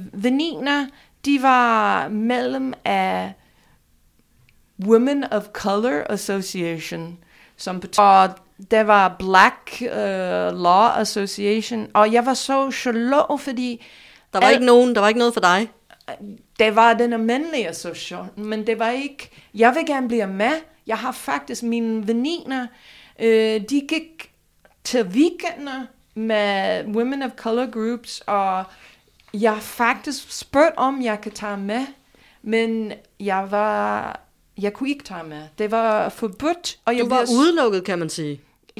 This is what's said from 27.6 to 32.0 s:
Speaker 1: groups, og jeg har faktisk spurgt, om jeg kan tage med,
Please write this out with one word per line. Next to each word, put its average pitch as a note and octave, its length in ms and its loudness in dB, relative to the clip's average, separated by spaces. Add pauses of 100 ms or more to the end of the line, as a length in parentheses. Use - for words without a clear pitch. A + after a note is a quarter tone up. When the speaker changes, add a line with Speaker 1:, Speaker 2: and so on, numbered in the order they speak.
Speaker 1:
groups, A#3 560 -6
og F#3+ 380 -2 (720)
jeg G#3+ 180 2
har G#3+ 80 -6
faktisk B3 800 -4
spurgt, D#4 380 2
om C4 260 -2
jeg G#3+ 180 -4
kan G#3+ 120 -12
tage G#3 240 -10
med, G#3 300 -4 (560)